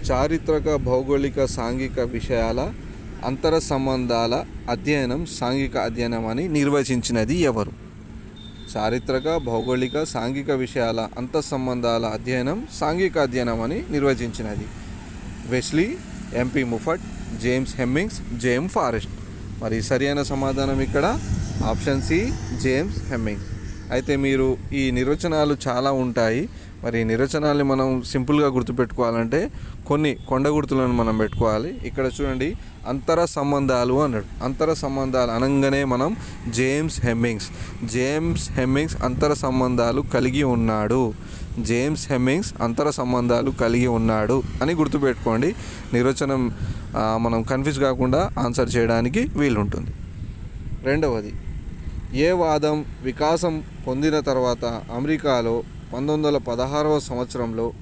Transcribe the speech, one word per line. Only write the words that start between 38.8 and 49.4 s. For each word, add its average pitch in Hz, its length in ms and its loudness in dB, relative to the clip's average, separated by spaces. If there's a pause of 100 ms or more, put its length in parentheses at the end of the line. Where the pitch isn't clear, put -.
అంతర 147 320 2
సంబంధాలు 127 640 2
కలిగి 127 420 2
ఉన్నాడు, 113 720 2 (440)
జేమ్స్ 120 540 2
హెమ్మింగ్స్ 131 500 2
అంతర 117 280 2
సంబంధాలు 123 600 2
కలిగి 123 360 2
ఉన్నాడు 113 560 2 (200)
అని 160 120 2
గుర్తుపెట్టుకోండి. 139 800 2 (380)
నిర్వచనం, 127 600 2 (420)
ఆ, 110 200 2
మనం 117 260 2
కన్ఫ్యూజ్ 135 380 0
కాకుండా 127 580 2
ఆన్సర్ 123 380 2
చేయడానికి 117 440 2
వీలుంటుంది. 127 720 0 (920)